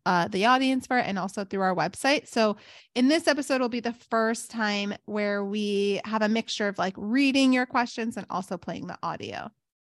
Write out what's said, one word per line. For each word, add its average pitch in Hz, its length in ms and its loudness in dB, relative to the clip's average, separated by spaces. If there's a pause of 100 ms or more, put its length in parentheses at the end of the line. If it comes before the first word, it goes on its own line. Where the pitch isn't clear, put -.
uh, 180 220 2
the 202 180 0
audience 262 400 2
for 254 120 0
it - 80 0
and 196 120 -4
also 196 260 -6
through 190 180 -2
our 185 120 2
website. 208 540 0
So 214 280 2 (380)
in 254 140 4
this 320 200 2
episode 277 320 2
will 247 80 0
be 240 120 -6
the 233 120 -4
first 226 580 -2
time 208 440 -2 (120)
where 208 380 -2
we 202 600 0
have 220 180 -2
a 214 60 2
mixture 220 400 -2
of, 196 100 -6
like, 190 180 -2
reading 262 560 4
your 254 140 2
questions 240 500 -2
and 190 140 -10
also 185 260 -6
playing 175 300 -10
the 175 160 -12
audio. 160 480 -8 (480)